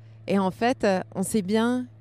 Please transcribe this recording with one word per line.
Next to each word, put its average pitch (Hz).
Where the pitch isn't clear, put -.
et 196
en 190
fait, 240
euh, 196
on 190
sait 208
bien 233